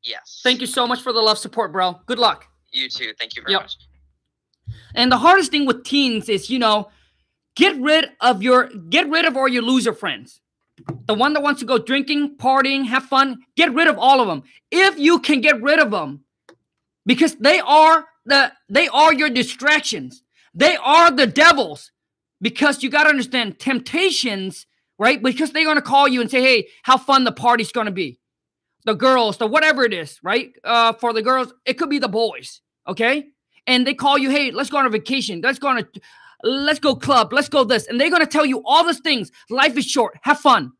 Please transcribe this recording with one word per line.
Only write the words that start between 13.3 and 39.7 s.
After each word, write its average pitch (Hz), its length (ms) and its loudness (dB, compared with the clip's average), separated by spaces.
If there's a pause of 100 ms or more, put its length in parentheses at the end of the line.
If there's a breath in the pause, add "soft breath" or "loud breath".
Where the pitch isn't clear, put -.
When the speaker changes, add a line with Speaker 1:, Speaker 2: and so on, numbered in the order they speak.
Speaker 2:
get 320 180 2
rid 330 140 2
of 269 100 0
all 262 220 4
of 220 80 0
them. 147 140 -6 (280 soft breath)
If 370 280 2
you 320 220 4
can 294 200 0
get 294 220 2
rid 285 160 2
of 285 120 2
them, 147 340 -8 (800)
because 254 320 0
they 302 240 2
are 311 460 4 (180)
the, 277 280 2 (160)
they 277 200 0
are 302 240 4
your 302 160 0
distractions. 247 920 -4 (320)
They 302 220 2
are 330 340 6
the 262 160 2
devils. 269 680 2 (480)
Because 269 420 -2
you 262 80 -4
gotta 302 200 4
understand 247 480 -4
temptations, 254 1080 -4 (320)
right? 214 240 0
Because 254 300 -2
they're 311 120 -2
gonna 302 180 0
call 277 260 2
you 254 120 0
and 233 100 -4
say, 262 100 0
"Hey, 254 280 2 (140)
how 262 140 4
fun 262 280 2
the 233 80 0
party's 240 380 0
gonna 214 220 -4
be." 170 260 -8 (680)
The 220 100 -2
girls, 240 420 2
the 233 100 -4
whatever 277 380 2
it 226 80 0
is, 165 320 -10
right? 214 260 -2 (140)
Uh, 226 300 2
for 233 180 -4
the 220 100 -4
girls, 254 300 -2 (120)
it 254 100 -4
could 294 160 -4
be 285 100 -2
the 233 80 -2
boys, 185 520 -6 (280)
okay? 247 380 -2 (420)
And 254 180 2
they 269 80 -2
call 277 240 0
you, 269 120 0
"Hey, 277 200 -2
let's 240 200 -6
go 294 80 -2
on 269 80 0
a 240 40 0
vacation. 214 500 -6
Let's 254 200 -4
go 277 80 -4
on 254 100 -2
a, - 80 -8 (560 soft breath)
let's 285 380 -2
go 277 160 0
club. 247 360 0
Let's 269 160 0
go 285 140 0
this." 220 240 0
And 240 140 -6
they're 320 100 2
gonna 320 160 2
tell 302 200 0
you 262 180 -4
all 302 200 4
these 339 160 -2
things. 262 300 -4 (200 soft breath)
"Life 262 260 0